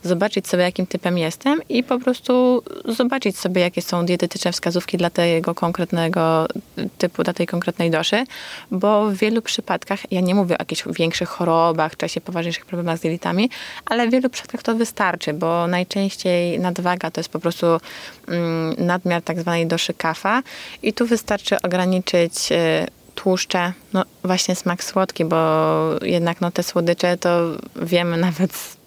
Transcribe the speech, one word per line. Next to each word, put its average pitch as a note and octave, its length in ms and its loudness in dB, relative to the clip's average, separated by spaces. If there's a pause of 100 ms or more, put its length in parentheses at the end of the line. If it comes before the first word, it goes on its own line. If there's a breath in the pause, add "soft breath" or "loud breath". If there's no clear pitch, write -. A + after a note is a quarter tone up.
zobaczyć F#3 460 0
sobie, F3+ 140 2
jakim F3+ 240 0
typem F3+ 320 -2
jestem C4 500 0
i B3 140 2
po B3 160 0
prostu B3 640 2 (260)
zobaczyć A#3+ 500 0
sobie, F3+ 220 2
jakie F3 220 0
są F3 240 0
dietetyczne F3 460 0
wskazówki F3 440 -2
dla F3 140 2
tego E3+ 440 2
konkretnego E3 920 2 (520)
typu, - 240 0
dla F3+ 100 0
tej F3 140 0
konkretnej F3 440 0
doszy, G3 340 2 (460 loud breath)
bo G#3 400 4
w G3 40 0
wielu A3 280 2
przypadkach, - 680 -4
ja F3+ 80 2
nie F#3 140 2
mówię F3+ 240 2
o - 40 -4
jakichś - 240 -6
większych E3 420 -2
chorobach E3 680 2
czy - 80 -4
jakichś - 200 -6
poważniejszych E3+ 420 -6
problemach E3+ 320 -4
z - 60 -10
jelitami, F3 460 0 (360 loud breath)
ale A#3 220 0
w - 20 2
wielu B3+ 200 2
przypadkach - 320 -10
to A3+ 120 0
wystarczy, F#3 580 0
bo E3 340 0
najczęściej F3+ 920 0
nadwaga F3+ 500 -2
to - 100 -6
jest - 100 -8
po D#3 80 -6
prostu, E3+ 280 -2 (640 loud breath)
mm, E3 460 -2 (120)
nadmiar F3 360 0
tak E3+ 180 -4
zwanej E3+ 260 0
doszy E3 280 -2
kafa G3 480 0 (400 loud breath)
i G#3+ 100 0
tu A#3+ 140 0
wystarczy A3 320 0 (240)
ograniczyć, F3+ 880 0
y, D#3+ 340 2 (280)
tłuszcze, F#3 580 0 (200)
no F#3+ 120 2 (200)
właśnie F#3 300 0
smak F3+ 300 -4
słodki, F#3 400 -2
bo E3 140 2 (640)
jednak, E3+ 380 0
no, F3 100 0
te F3 120 -2
słodycze F3 540 0
to F3 240 2 (420)
wiemy E3+ 340 0
nawet F3 400 0
z - 200 -14 (100)